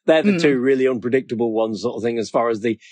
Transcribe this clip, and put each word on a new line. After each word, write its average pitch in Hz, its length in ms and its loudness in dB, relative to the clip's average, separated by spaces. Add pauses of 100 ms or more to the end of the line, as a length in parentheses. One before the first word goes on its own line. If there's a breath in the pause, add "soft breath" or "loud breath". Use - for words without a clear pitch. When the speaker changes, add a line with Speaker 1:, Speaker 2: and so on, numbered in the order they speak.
Speaker 1:
they're 160 160 4
the 208 100 2
Speaker 2:
Mm. 175 100 0
Speaker 1:
two 143 180 2
really 131 260 2
unpredictable 120 640 -2
ones, 110 300 -2
sort 117 140 -4
of 107 60 -8
thing, 117 140 -2
as 107 140 -4
far 117 180 0
as 113 120 -2
the, 113 180 -2 (140)